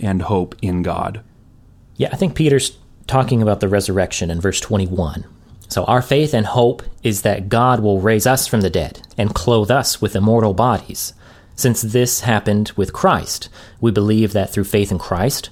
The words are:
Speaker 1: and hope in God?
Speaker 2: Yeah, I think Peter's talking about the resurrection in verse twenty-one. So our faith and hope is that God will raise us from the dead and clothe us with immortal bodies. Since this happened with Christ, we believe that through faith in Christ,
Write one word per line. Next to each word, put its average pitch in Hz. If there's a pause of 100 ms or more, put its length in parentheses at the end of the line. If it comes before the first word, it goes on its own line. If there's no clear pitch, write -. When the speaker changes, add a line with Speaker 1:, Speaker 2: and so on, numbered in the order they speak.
Speaker 1:
and 95
hope 90
in 90
God? 98 (720)
Speaker 2:
Yeah, 143
I 147
think 190
Peter's 139 (300)
talking 127
about 104
the 101
resurrection 95
in 85
verse 95
twenty-one. 90 (440)
So -
our 123
faith 143
and 107
hope 120 (220)
is 107
that 101
God 123
will 101
raise 107
us 131
from 110
the 92
dead - (100)
and 104
clothe 110
us 135
with 104
immortal 107
bodies. 110 (420)
Since -
this 123
happened 107
with 98
Christ, - (320)
we 117
believe 104
that 98
through 101
faith 101
in 92
Christ, -